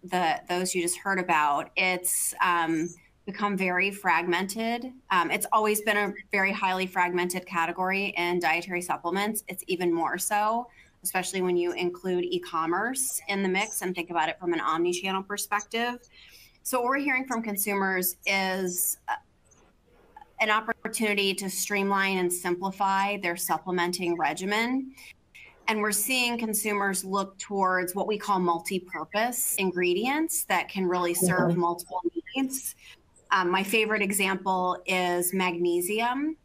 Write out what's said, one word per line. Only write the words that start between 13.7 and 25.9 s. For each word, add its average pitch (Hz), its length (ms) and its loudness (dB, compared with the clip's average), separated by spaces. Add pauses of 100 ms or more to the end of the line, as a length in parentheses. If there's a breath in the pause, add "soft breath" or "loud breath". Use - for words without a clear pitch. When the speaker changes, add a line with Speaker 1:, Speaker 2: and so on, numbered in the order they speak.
Speaker 1:
and 180 120 -2
think 170 160 -6
about 160 180 2
it - 120 -6
from 170 120 -2
an 160 80 0
omni-channel 180 600 0
perspective. 214 760 -4 (680 loud breath)
So 254 160 0
what 240 80 0
we're 269 100 2
hearing 269 280 0
from 233 160 -2
consumers 196 720 0 (100)
is, 190 720 0 (100)
uh, - 60 -2 (1300)
an 214 100 2
opportunity 214 840 0
to 196 140 -4
streamline 196 680 0
and 180 140 2
simplify 190 840 0
their 175 180 -2
supplementing 175 800 0
regimen. 208 760 0 (760 loud breath)
And 214 120 0
we're 208 120 2